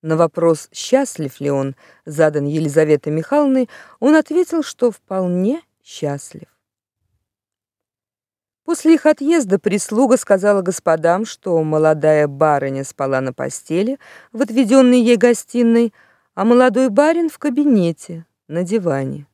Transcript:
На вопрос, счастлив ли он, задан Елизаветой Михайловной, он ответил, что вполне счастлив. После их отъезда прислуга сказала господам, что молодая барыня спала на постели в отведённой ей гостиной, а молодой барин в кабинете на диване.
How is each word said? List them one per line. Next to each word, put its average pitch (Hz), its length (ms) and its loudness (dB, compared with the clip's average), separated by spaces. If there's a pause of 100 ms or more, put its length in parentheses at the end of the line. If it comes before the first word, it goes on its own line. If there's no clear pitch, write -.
На 160 160 -2
вопрос, 165 540 0
счастлив 247 680 -4
ли 143 120 -4
он, 135 240 -4 (300)
задан 151 400 -2
Елизаветой 151 680 0
Михайловной, 262 560 0 (300)
он 294 160 2
ответил, 320 480 -2
что - 260 -2
вполне 190 720 -4 (220)
счастлив. - 640 -10 (2250)
После 330 320 2
их - 100 -2
отъезда 285 540 0
прислуга 214 580 0
сказала 202 440 0
господам, 170 640 -2
что 170 380 -4
молодая 156 640 2
барыня 139 560 -2
спала 135 380 -4
на 131 120 -6
постели 170 640 -6 (320)
в 226 100 -6
отведённой 247 600 4
ей 233 160 4
гостиной, 233 760 2 (400)
а 196 120 -4
молодой 247 440 4
барин 311 400 2
в - 80 -12
кабинете 208 880 -2 (220)
на 165 160 -6
диване. 147 720 -4